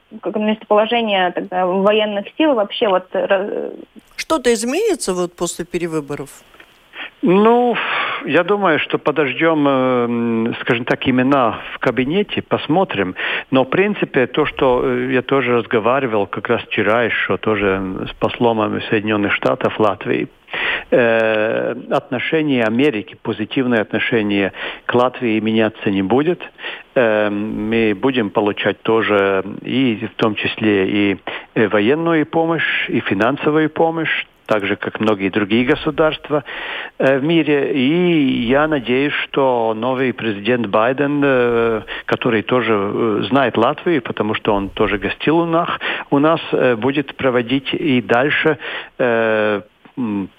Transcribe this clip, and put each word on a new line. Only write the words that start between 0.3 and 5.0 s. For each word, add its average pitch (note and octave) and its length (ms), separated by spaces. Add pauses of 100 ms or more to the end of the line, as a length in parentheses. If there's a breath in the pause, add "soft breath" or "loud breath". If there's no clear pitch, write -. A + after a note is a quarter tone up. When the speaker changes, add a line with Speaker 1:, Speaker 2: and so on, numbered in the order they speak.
Speaker 1:
местоположение G#3+ 960
тогда F3+ 360
военных G3+ 580 (120)
сил D4+ 180
вообще G#3+ 320
вот, F#3 260
э, F#3 140
ра- G3 440 (440)
Speaker 2:
Что-то B3+ 380
изменится B3+ 600